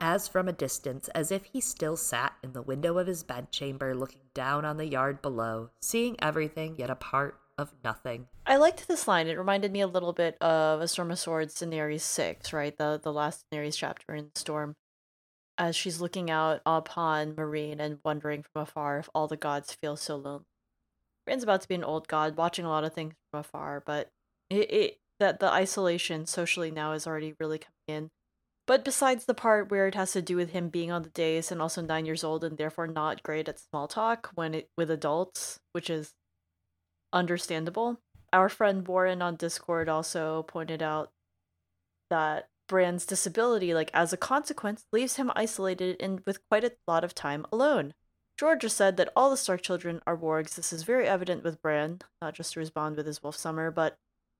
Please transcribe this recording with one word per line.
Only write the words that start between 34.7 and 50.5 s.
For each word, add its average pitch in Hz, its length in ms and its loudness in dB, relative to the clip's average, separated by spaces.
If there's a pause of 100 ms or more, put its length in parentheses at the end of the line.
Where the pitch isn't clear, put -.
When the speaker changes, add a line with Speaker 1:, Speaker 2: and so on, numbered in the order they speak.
Speaker 2:
with 165 160 2
adults, 156 680 -2 (140)
which 175 180 -4
is 156 240 -6 (1000)
understandable, 175 880 0 (320)
our 190 160 8
friend 196 380 2
Warren 185 360 2
on 175 140 0
Discord 165 520 -2
also 160 560 -2
pointed 160 380 -6
out 156 280 -2 (1000)
that 156 380 2 (200)
Bran's 180 380 4
disability, 196 640 2
like, 160 220 2
as 170 180 4
a - 60 -2
consequence, 269 720 -2
leaves 247 240 2
him 254 180 0
isolated 185 640 0
and 190 260 -4
with 196 240 -4
quite 220 140 4
a 240 80 0 (140)
lot 165 180 4
of 175 100 -4
time 147 360 -4
alone. 226 440 2 (440)
Georgia 311 300 4
said 196 300 4
that 185 180 4
all 262 140 8
the 262 60 2
Stark 185 260 0
children 175 440 -2
are 165 100 0
wargs. 160 380 0